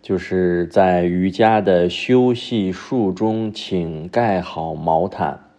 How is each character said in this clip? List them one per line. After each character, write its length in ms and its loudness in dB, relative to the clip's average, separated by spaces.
就 160 -4
是 500 0
在 360 4
瑜 260 0
伽 300 4
的 300 2
休 440 2
息 380 -2
术 400 -2
中， 400 -2
请 560 -6
盖 320 0
好 340 -8
毛 360 0
毯。 280 -4